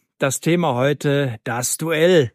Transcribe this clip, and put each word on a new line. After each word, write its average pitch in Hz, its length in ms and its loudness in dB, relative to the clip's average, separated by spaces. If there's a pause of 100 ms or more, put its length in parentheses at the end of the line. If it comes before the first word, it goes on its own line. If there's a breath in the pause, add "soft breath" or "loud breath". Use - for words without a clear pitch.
(200)
Das 135 200 -4
Thema 160 360 0
heute, 139 680 -2
das 123 340 -6
Duell. 160 580 2